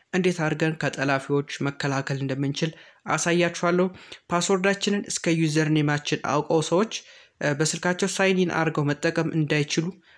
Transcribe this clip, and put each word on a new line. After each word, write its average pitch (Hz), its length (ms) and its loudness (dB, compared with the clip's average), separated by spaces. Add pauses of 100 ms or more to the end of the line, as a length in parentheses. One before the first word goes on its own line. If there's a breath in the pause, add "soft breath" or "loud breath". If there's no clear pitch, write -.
(140 loud breath)
እንዴት 180 260 2
አድርገን 156 360 0
ከጠላፊዎች 143 760 -2 (100)
መከላከል 139 580 -4
እንደምንችል 139 520 -2 (360 loud breath)
አሳያችኋለሁ። 175 800 2 (420 loud breath)
ፓስወርዳችንን 196 800 0
እስከ - 280 0
ዩዘር 156 360 2
ኔማችን 147 560 0
አውቀው 151 380 2
ሰዎች፣ 196 280 2 (480 loud breath)
እ፣ 147 140 0
በስልካቸው 175 540 0
ሳይን 190 320 2
ኢን 180 120 2
አድርገው 160 340 0
መጠቀም 160 460 0
እንዳይችሉ 151 540 0 (320 soft breath)